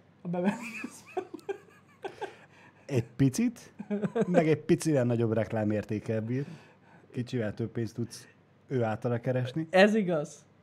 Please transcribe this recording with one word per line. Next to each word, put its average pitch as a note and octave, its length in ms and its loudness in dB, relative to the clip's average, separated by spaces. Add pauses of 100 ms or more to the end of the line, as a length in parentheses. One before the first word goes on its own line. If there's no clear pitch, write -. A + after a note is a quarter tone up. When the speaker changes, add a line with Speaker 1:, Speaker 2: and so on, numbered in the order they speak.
(220)
Speaker 1:
a F3+ 60 -10
Beverly F3+ 260 0 (260)
Hillsben. - 440 -10 (1600)
Speaker 2:
Egy B2 180 0 (120)
picit, A3+ 560 0 (540)
meg F3 220 4
egy D3+ 120 4
picivel D#3 440 4
nagyobb A#2 280 2
reklámértékkel G#2+ 880 0
bír. B2 260 -4 (640)
Kicsivel A#2+ 440 -4
több A2+ 160 -4
pénzt A#2 240 -6
tudsz - 340 -8 (380)
ő B2+ 160 0
általa A#2 380 -2
keresni. B2+ 500 -2
Speaker 1:
Ez G3+ 240 6
igaz, E3+ 500 -2 (180)